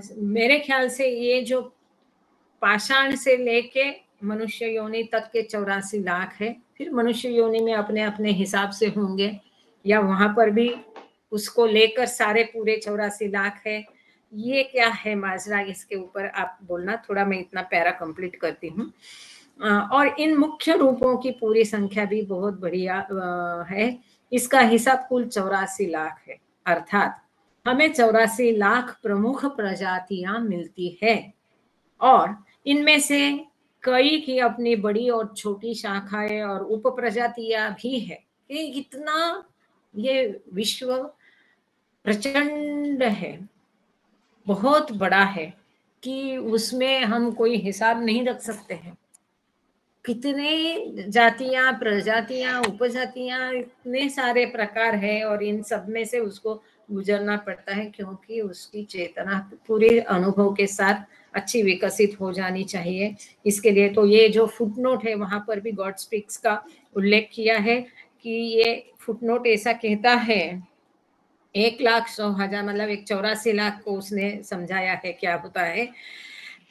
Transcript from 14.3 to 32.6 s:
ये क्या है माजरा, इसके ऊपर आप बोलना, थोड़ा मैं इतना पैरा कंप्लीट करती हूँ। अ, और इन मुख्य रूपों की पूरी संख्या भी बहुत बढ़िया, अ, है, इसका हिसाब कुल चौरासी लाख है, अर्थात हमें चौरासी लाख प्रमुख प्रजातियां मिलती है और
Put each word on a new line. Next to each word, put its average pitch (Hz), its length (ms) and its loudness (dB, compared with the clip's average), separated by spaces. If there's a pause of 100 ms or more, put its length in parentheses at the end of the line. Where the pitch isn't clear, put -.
ये 247 300 0
क्या 254 240 2
है 214 280 -4
माजरा, 196 460 -4
इसके 196 340 -10
ऊपर 190 300 -8
आप 190 380 -6
बोलना, 180 460 -6
थोड़ा 196 160 0
मैं 190 140 0
इतना 185 220 -8
पैरा 175 300 0
कंप्लीट 175 440 -8
करती 156 320 -6
हूँ। 190 260 -8 (680)
अ, 208 280 2
और 285 160 6 (120)
इन 311 180 2
मुख्य 311 380 2
रूपों 262 420 4
की 254 140 -4
पूरी 220 340 4
संख्या 208 400 -2
भी 208 160 0
बहुत 196 380 -4
बढ़िया, 185 520 -4
अ, 175 580 -4
है, 220 300 -2 (340)
इसका 254 260 4
हिसाब 240 500 4
कुल 247 180 0
चौरासी 196 580 -2
लाख 160 420 -6
है, - 100 -16 (280)
अर्थात 175 580 0 (440)
हमें 302 260 4
चौरासी 226 580 4
लाख 220 520 2
प्रमुख 226 420 0
प्रजातियां 190 960 -4
मिलती 175 640 -6
है 214 300 0 (680)
और 208 340 6 (300)